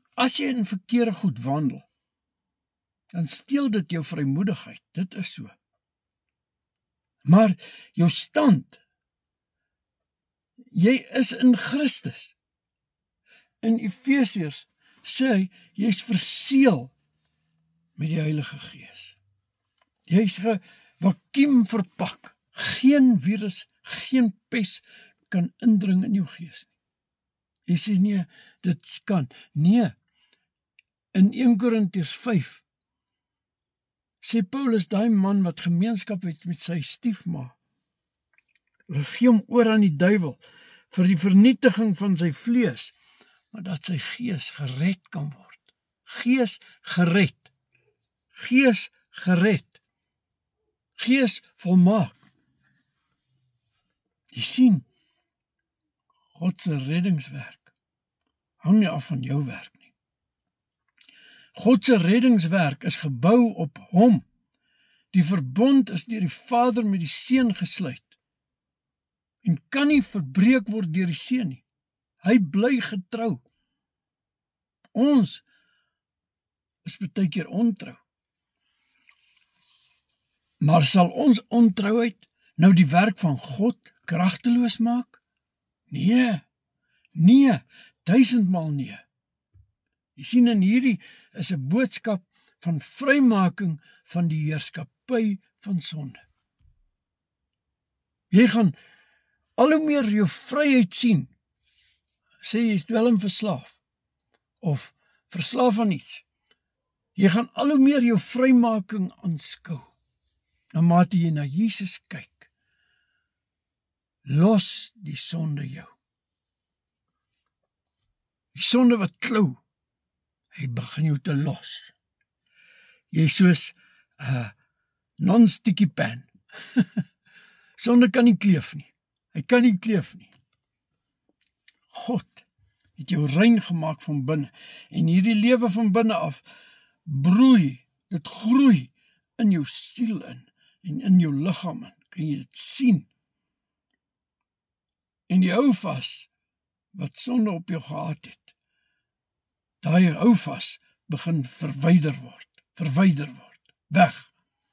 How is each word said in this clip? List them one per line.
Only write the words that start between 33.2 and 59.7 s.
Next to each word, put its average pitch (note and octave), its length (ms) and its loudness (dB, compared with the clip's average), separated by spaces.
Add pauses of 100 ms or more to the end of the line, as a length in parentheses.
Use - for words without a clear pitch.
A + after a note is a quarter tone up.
sê A3+ 160 -2
Paulus, A3+ 460 -2
daai G#3+ 220 0
man G3 340 2
wat F3 160 -4
gemeenskap F#3 640 -4
het E3+ 220 -10
met F3 140 -8
sy E3+ 220 -6
stiefma, E3 720 -8 (1300)
hulle D3 160 -6
gee A#3+ 260 0
hom A3 180 4
oor A3+ 220 2
aan G#3+ 160 4
die D#3 100 0
duiwel F3 440 0 (560)
vir F3+ 100 2
die F#3 140 2
vernietiging G#3 800 4
van G3 200 -2
sy E3 160 0
vlees, A#3 560 -4 (640)
maar G#3 80 -14
dat F3+ 240 -10
sy F#3 140 -6
gees A3+ 560 -8
gered C#3+ 560 -4
kan D3+ 180 -8
word. - 300 -20 (580)
Gees B3 380 0 (380)
gered. F3 420 0 (1080)
Gees B3+ 460 2 (340)
gered. F3+ 560 0 (1200)
Gees B3+ 380 0 (180)
volmaak. F3+ 640 2 (2250)
Jy A#2 80 -8
sien, A#3 380 4 (1500)
God E3+ 240 -4
se D#3+ 160 -4
reddingswerk C#3+ 960 -6 (920)
hang G#3 160 4
nie F#3+ 100 0
af - 220 -8
van B2+ 100 -6
jou C3+ 220 -4
werk - 340 -14